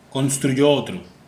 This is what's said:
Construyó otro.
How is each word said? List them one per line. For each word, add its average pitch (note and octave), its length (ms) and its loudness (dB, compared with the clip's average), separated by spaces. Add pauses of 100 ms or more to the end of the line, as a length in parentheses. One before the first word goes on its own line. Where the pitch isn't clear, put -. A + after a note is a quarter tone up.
(100)
Construyó C#3 600 0
otro. A2+ 300 -2 (280)